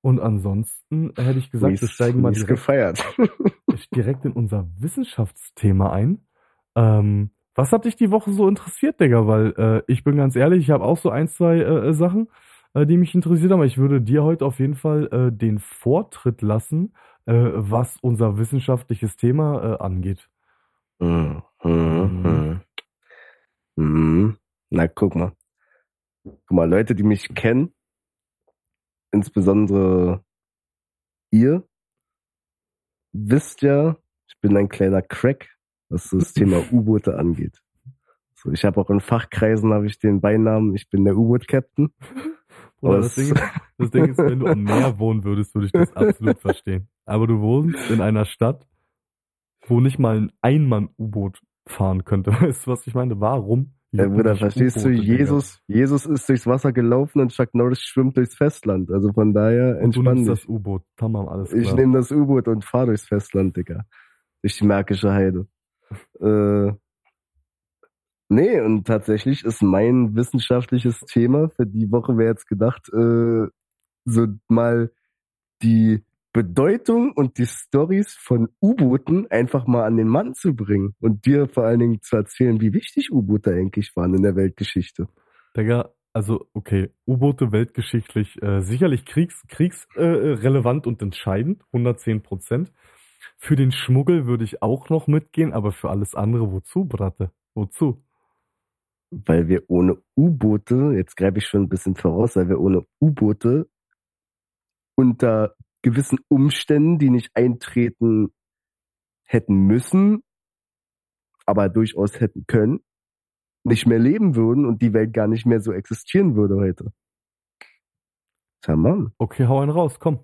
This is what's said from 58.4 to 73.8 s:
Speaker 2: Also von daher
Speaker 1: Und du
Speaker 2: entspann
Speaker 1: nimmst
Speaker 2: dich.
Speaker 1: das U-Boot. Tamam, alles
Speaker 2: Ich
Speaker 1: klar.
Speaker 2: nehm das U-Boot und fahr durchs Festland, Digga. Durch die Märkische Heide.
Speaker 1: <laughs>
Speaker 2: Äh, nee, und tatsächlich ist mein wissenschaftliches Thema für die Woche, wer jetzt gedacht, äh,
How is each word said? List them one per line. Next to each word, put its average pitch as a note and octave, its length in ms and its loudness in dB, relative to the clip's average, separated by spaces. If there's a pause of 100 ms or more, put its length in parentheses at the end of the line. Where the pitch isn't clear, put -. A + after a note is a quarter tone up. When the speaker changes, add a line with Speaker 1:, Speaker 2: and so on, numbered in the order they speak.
Speaker 2:
Also G2 200 0
von G#2+ 220 2
daher A#2 420 2
Speaker 1:
Und - 60 -6
du A2 40 0 (140)
Speaker 2:
entspann B2+ 160 2
Speaker 1:
nimmst A#2 140 0
Speaker 2:
dich. A2 100 -2
Speaker 1:
das - 80 -14
U-Boot. G2 360 -6 (120)
Tamam, A2 320 -4
alles F#2+ 240 -8
Speaker 2:
Ich A#2 120 0
Speaker 1:
klar. A#2 120 0
Speaker 2:
nehm C3 160 4
das B2+ 200 0
U-Boot C#3 360 0
und A2 160 -2
fahr B2+ 220 -2
durchs G#2+ 200 -2
Festland, F#2+ 520 -2
Digga. F2+ 260 -10 (580)
Durch - 160 -4
die G#2 80 -2
Märkische G2 460 0
Heide. F#2+ 360 0 (420)
Speaker 1:
<laughs> - 300 -20
Speaker 2:
Äh, G#2 520 2 (1600)
nee, D#3 320 4
und A2 240 0
tatsächlich A2 580 -2
ist A2 200 -2
mein A2 520 2
wissenschaftliches B2 840 -2
Thema C3+ 500 0
für B2 160 -2
die G#2 260 -4
Woche, A#2+ 240 0
wer A2+ 120 2
jetzt A2 200 -4
gedacht, A2 420 -4
äh, A#2 580 0 (580)